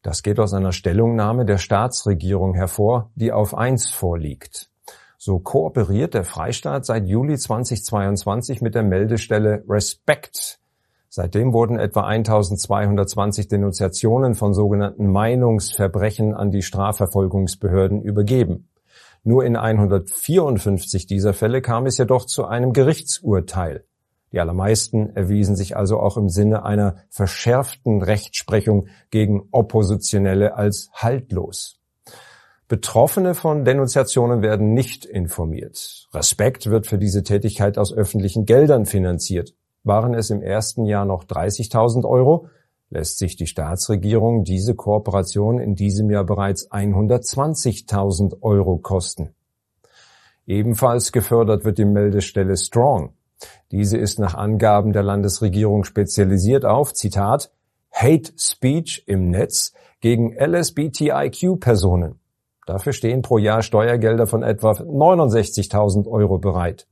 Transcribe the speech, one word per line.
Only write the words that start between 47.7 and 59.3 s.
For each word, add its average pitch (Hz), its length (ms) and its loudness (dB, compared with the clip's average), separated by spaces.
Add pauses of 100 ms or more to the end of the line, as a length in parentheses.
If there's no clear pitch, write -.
Euro 98 340 2
kosten. - 580 -6 (1120)
Ebenfalls 117 680 0
gefördert 110 520 2
wird 107 140 0
die 104 80 4
Meldestelle 101 720 0
Strong. 117 560 0 (560)
Diese 101 260 0
ist 110 220 -2
nach 95 160 -2
Angaben 104 580 2
der 101 120 2
Landesregierung 101 800 0
spezialisiert 101 800 2
auf, 117 280 2
Zitat, 104 600 -2 (400)
„Hate 143 440 2
Speech - 720 -2
im 92 240 0